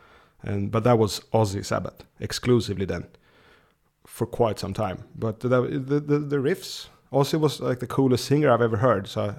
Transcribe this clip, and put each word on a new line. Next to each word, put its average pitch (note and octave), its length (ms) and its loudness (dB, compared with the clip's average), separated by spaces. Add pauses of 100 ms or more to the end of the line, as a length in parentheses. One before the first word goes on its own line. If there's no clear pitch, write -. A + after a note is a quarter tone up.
(420)
And, G2+ 280 -4
but A2 140 0
that A#2+ 140 6
was G#2+ 220 0 (120)
Ozzy G#2 320 0
Sabbath - 400 -6 (160)
exclusively G2+ 640 0
then F2 220 -6 (1000)
for - 200 -6
quite G#2+ 320 -2
some F#2+ 160 -6
time. G2 300 -4 (120)
But A2 240 -6
the, B2 80 -4
the, C3 520 0
the, D3 180 0
the C#3+ 180 -4
riffs, D3 520 -4 (240)
Ozzy C#3 260 2
was, D3+ 220 0
like, B2+ 180 -2
the B2+ 80 -6
coolest B2+ 380 2
singer D3 260 4
I've A2+ 100 6
ever A#2 180 2
heard. G2+ 280 2
So G#2 320 -4